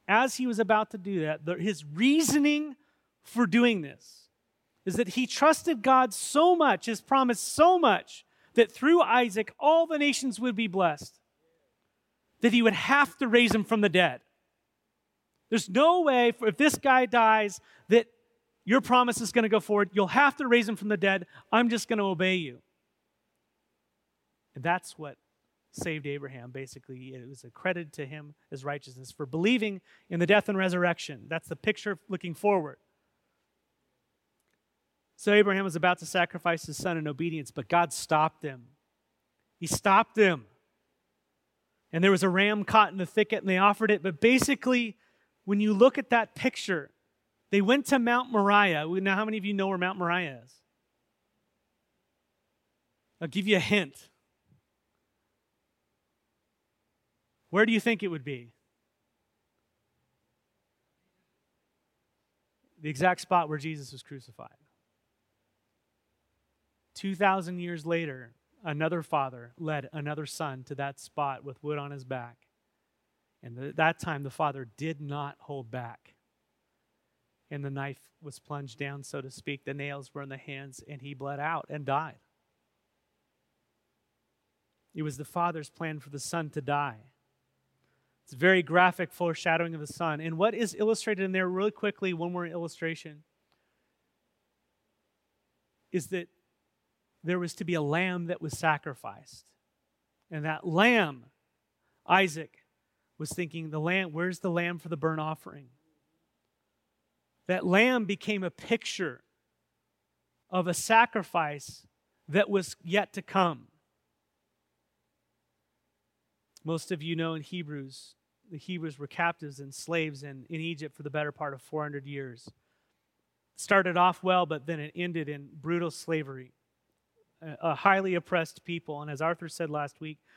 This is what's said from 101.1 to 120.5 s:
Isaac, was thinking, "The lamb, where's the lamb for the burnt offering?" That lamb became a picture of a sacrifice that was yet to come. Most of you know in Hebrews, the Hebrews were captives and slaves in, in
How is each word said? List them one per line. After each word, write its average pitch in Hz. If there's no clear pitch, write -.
Isaac, 165
was 156
thinking, 160
"The 151
lamb, 175
where's 175
the 185
lamb 175
for 160
the 165
burnt 156
offering?" 156
That 185
lamb 220
became 196
a 175
picture -
of 185
a 175
sacrifice 175
that 196
was 196
yet 185
to 196
come. 170
Most 160
of 165
you 165
know 165
in 160
Hebrews, 147
the 170
Hebrews 160
were 143
captives 156
and 139
slaves 156
in, 135
in 160